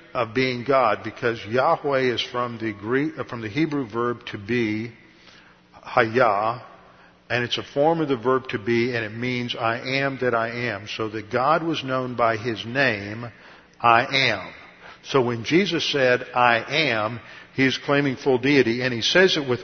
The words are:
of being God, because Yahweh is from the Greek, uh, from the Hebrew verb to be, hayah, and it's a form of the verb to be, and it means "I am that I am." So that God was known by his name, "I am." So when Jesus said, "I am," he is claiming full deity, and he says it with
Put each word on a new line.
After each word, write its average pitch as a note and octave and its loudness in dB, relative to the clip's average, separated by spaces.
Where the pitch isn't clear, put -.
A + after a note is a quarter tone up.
of A2+ -2
being B2 0
God, A#2+ 2
because A2+ -4
Yahweh C3+ 2
is B2 0
from B2 -4
the G#2+ -4
Greek, B2+ -4
uh, B2+ -6
from A#2+ -12
the A2 -8
Hebrew C#3+ -2
verb A#2 -4
to - -10
be, A2 -2
hayah, A2+ 0
and A#2+ -2
it's - -4
a A2 -4
form D#3+ 0
of D3 0
the C3+ 0
verb B2 0
to A#2 -4
be, A#2 0
and A#2 -2
it G#2 -10
means B2 -4
"I A#2+ 0
am C3+ -2
that B2 0
I A2+ 0
am." A#2 -6
So A2 -4
that G#2 -10
God C#3+ 2
was D#3 -4
known C3 -4
by A2+ 2
his G#2+ -6
name, A#2 -4
"I A#2+ 6
am." F2+ -6
So C3+ 2
when A#2 -2
Jesus E3+ 2
said, B2+ 2
"I B2 6
am," A2+ -2
he C3+ 4
is B2+ 2
claiming C#3+ 0
full C3 2
deity, B2 2
and B2+ -2
he A2+ -4
says F3+ 4
it C#3+ -4
with B2 -2